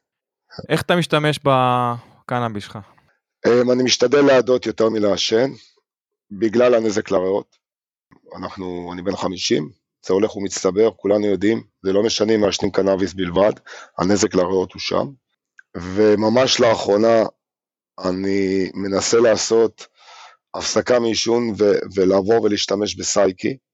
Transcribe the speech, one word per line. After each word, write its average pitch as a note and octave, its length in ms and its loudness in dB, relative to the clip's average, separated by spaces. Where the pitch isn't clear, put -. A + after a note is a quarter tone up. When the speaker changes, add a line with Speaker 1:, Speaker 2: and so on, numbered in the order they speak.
Speaker 1:
איך D#3 140 -2
אתה F3+ 140 0
משתמש D3+ 420 0
בקנאביס B2 1300 -2
שלך? - 140 -16
Speaker 2:
אמ, A#2+ 240 4
אני B2+ 120 2
משתדל B2 380 2
להדות B2+ 460 4
יותר A2 220 0
מלעשן, A2 640 0
בגלל A2+ 440 2
הנזק G#2+ 360 -2
לריאות. F#2+ 460 -2
אנחנו, F2+ 560 -10
אני F2+ 100 -12
בן F2+ 140 -4
חמישים, A#2 540 -4
זה F#2 80 0
הולך G#2 220 0
ומצטבר, G2 600 0
כולנו G#2 300 0
יודעים, G#2 360 0
זה F#2+ 100 -2
לא G2 100 2
משנה A2 320 0
אם G#2+ 60 2
מעשנים G2+ 300 0
קנאביס G2 420 0
בלבד, F#2+ 400 0
הנזק G2 360 0
לריאות F#2 380 0
הוא - 80 -16
שם. F#2 260 -2
וממש G#2+ 840 2
לאחרונה, A2 640 4
אני F#2+ 640 -2
מנסה G2 460 -2
לעשות A2+ 680 0
הפסקה G#2 440 -2
מעישון A#2 600 -2
ו-, G2+ 200 4
ולעבור G2 480 2
ולהשתמש G#2 540 -2
בסייקי. F#2+ 600 -2